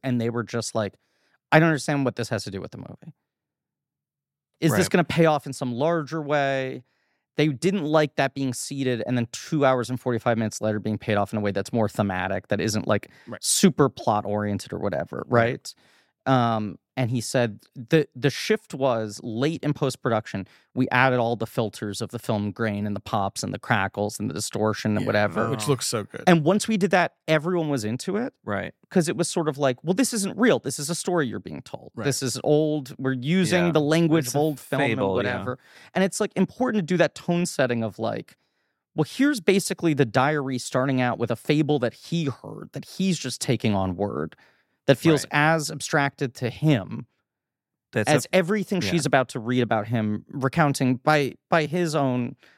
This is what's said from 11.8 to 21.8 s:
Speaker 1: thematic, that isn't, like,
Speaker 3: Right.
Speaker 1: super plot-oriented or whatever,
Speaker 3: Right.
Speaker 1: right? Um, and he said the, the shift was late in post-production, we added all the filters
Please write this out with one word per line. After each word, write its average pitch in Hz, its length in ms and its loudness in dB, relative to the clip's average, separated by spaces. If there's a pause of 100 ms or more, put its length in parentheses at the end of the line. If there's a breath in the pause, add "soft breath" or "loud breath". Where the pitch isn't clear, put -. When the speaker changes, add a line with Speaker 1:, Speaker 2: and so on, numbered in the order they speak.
Speaker 1:
thematic, 95 600 -2
that 120 100 0
isn't, 104 260 -2
like, 104 240 0 (180 soft breath)
Speaker 3:
Right. 120 140 -14
Speaker 1:
super - 460 4
plot-oriented 104 840 -2
or 90 60 -8
whatever, - 500 -4
Speaker 3:
Right. 117 220 4
Speaker 1:
right? - 240 -12 (500 soft breath)
Um, 117 520 0 (200)
and 127 120 0
he 123 120 -2
said 120 400 -2 (140)
the, 147 380 0
the 127 160 -2
shift - 440 -2
was 117 500 -2
late 123 400 -2
in 143 100 0
post-production, 113 720 -2 (300 soft breath)
we 127 140 2
added 127 280 4
all 117 200 0
the 110 100 -4
filters 104 540 -4